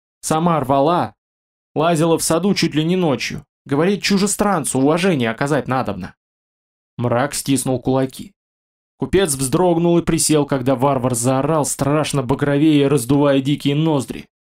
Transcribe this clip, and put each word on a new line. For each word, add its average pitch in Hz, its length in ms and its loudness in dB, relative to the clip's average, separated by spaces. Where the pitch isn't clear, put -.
«Сама 160 400 0
рвала, 139 560 0
лазила 160 440 2
в - 60 -2
саду 175 300 0
чуть 156 220 -2
ли 156 80 0
не 175 140 0
ночью. 143 480 -2
Говорит, 170 380 0
чужестранцу 196 760 0
уважение 151 520 0
оказать 139 380 -2
надобно». 104 460 -6
Мрак 120 360 -2
стиснул 131 480 -2
кулаки. 131 520 -4
Купец 160 380 0
вздрогнул 170 640 2
и - 20 -2
присел, 156 440 0
когда 135 300 0
варвар 127 400 0
заорал, 135 480 0
страшно 139 600 -2
багровея, 143 680 2
раздувая 139 500 2
дикие 139 360 -2
ноздри: 151 520 -2